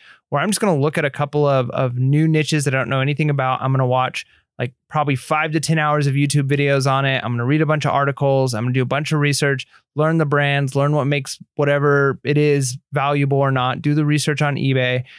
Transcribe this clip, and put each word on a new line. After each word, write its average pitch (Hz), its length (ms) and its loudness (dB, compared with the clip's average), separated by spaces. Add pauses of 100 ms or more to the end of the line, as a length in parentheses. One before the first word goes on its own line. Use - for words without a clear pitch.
(280)
where 143 120 -2
I'm 180 100 0
just 196 100 -2
gonna 185 180 2
look 147 200 0
at 156 60 0
a 143 60 -2
couple 147 380 0
of, 131 220 2
of 123 280 -2
new 147 300 2
niches 156 360 0
that 135 120 0
I - 20 0
don't 131 100 -2
know 131 120 0
anything 147 280 0
about. 131 320 -2
I'm 131 120 -2
gonna 135 160 2
watch, 127 360 -2 (320)
like, 123 160 -6 (160)
probably 147 280 0
five 156 340 -2
to 160 80 -2
ten 156 220 0
hours 151 260 0
of 135 80 0
YouTube 143 340 0
videos 139 400 0
on 135 160 0
it. 135 200 0
I'm 120 80 -4
gonna 120 120 -2
read 151 180 2
a 151 40 2
bunch 151 180 0
of 147 80 0
articles. 135 640 0
I'm 107 120 -4
gonna 127 80 -2
do 127 80 2
a - 40 0
bunch 139 240 -4
of 156 80 2
research, 139 480 0 (300)
learn 160 220 2
the 156 80 2
brands, 143 500 0
learn 143 180 2
what 139 120 0
makes 143 340 -4 (160)
whatever 143 640 2
it 147 160 0
is 139 400 2 (140)
valuable 143 460 0
or 139 120 2
not, 127 320 -2
do 147 120 0
the 151 100 2
research 147 380 0
on 143 120 0
eBay. 127 480 0 (160)